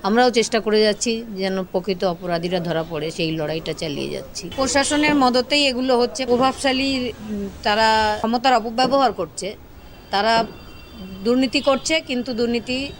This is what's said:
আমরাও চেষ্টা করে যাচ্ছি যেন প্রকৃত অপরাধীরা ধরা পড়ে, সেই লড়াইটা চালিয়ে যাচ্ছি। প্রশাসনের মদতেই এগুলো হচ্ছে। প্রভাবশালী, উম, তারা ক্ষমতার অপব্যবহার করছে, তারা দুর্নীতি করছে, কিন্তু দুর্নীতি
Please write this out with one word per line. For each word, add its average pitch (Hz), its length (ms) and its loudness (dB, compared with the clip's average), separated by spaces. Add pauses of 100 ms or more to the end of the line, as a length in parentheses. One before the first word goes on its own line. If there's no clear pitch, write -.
আমরাও 233 260 6
চেষ্টা 226 300 2
করে 214 220 2
যাচ্ছি 226 420 0 (140)
যেন 190 260 -2
প্রকৃত 185 400 -4
অপরাধীরা 175 560 -2
ধরা 165 300 -2
পড়ে, 160 220 -6
সেই 160 200 -2
লড়াইটা 160 420 -4
চালিয়ে 143 360 -6
যাচ্ছি। 147 460 -10
প্রশাসনের 285 600 2
মদতেই 254 520 4
এগুলো 254 300 0
হচ্ছে। 240 280 0
প্রভাবশালী, 262 640 2 (100)
উম, 214 480 -6 (160)
তারা 220 540 4
ক্ষমতার 240 360 2
অপব্যবহার 247 600 2
করছে, 185 420 -8 (560)
তারা 220 340 4 (760)
দুর্নীতি 247 380 2
করছে, 269 380 2
কিন্তু 254 340 -4
দুর্নীতি 240 440 -2 (220)